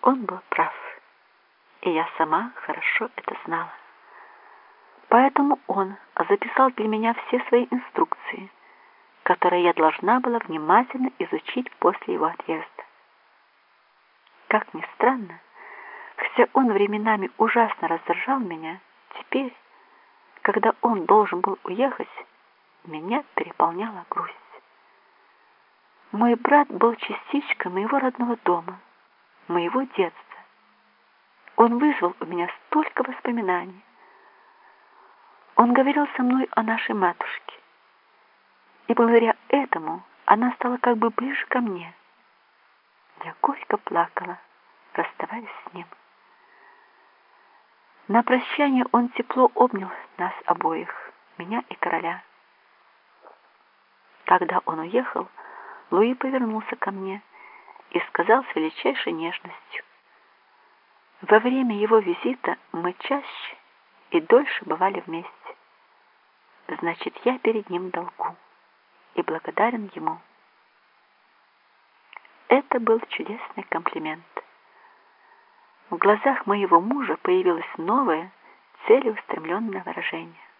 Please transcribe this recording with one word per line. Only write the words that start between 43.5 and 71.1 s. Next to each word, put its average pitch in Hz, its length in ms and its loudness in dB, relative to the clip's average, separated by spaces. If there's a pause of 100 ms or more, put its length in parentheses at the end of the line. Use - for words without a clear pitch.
плакала, 170 600 -2 (560)
расставаясь 208 560 -8 (160)
с - 80 -18
ним. 175 140 -12 (2250)
На 220 140 4
прощание 254 680 0
он 240 180 2
тепло - 460 2
обнял 208 340 2 (280)
нас 180 160 -4 (120)
обоих, 165 680 -4 (280)
меня 208 300 -6
и - 60 -14
короля. 170 460 -4 (2000)
Когда 185 400 2
он 160 140 -4
уехал, 190 480 -4 (640)
Луи 220 240 4
повернулся 247 640 -4
ко - 160 -4
мне 190 320 -8 (680)
и 175 120 -2
сказал 220 420 2
с - 120 -12
величайшей 170 580 -2
нежностью: - 720 -10 (1400)
"Во 214 180 6
время 247 360 0
его 214 220 4
визита 196 600 -2 (140)
мы 170 280 -4
чаще - 580 -8 (540)
и 170 100 2
дольше 240 440 4
бывали 185 420 -2
вместе. 170 240 -10 (1400)
Значит, - 560 -8
я 254 160 0
перед 220 300 0
ним 180 180 -6
в 180 40 -8
долгу 175 440 -8 (800)
и 170 80 -2
благодарен 202 720 -2
ему". 160 240 -6 (2250)